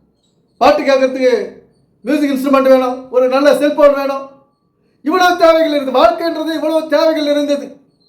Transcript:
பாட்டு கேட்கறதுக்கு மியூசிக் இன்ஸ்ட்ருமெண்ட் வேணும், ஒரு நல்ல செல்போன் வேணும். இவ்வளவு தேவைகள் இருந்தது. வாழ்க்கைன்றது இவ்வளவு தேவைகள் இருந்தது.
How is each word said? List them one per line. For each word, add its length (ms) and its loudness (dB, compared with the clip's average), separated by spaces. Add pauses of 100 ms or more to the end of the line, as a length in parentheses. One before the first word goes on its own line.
(640)
பாட்டு 200 2
கேட்கறதுக்கு 520 0 (720)
மியூசிக் 280 -2
இன்ஸ்ட்ருமெண்ட் 400 2
வேணும், 220 0 (180)
ஒரு 200 2
நல்ல 140 2 (120)
செல்போன் 400 2
வேணும். 240 -6 (840)
இவ்வளவு 340 0
தேவைகள் 320 2
இருந்தது. 260 -2
வாழ்க்கைன்றது 580 0
இவ்வளவு 360 -4
தேவைகள் 400 0
இருந்தது. 320 -2 (420)